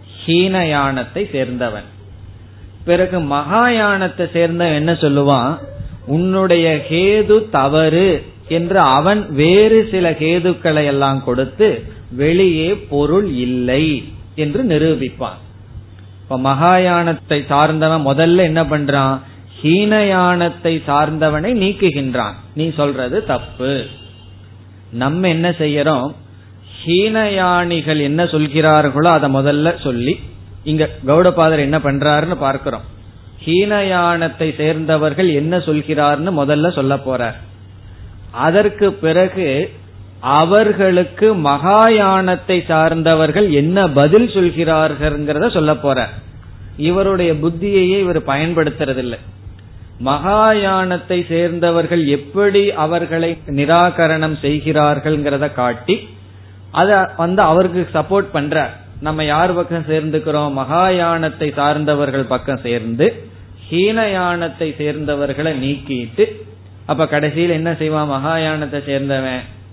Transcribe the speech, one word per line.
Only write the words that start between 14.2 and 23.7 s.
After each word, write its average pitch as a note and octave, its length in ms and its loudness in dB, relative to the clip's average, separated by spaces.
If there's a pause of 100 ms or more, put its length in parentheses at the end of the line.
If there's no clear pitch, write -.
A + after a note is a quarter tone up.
என்று D3+ 300 -2
நிரூபிப்பான். D3 720 -2 (760)
இப்ப - 260 -8
மகாயானத்தை E3+ 1040 2
சார்ந்தவன் D#3 580 2
முதல்ல E3 400 4
என்ன D#3+ 200 2
பண்றான்? C#3 540 0 (380)
ஹீனயானத்தை F3+ 1300 2
சார்ந்தவனை D3+ 720 0
நீக்குகின்றான், C#3+ 840 0 (180)
நீ D#3 180 -2
சொல்றது C#3+ 520 -2
தப்பு. B2+ 480 -4 (1200)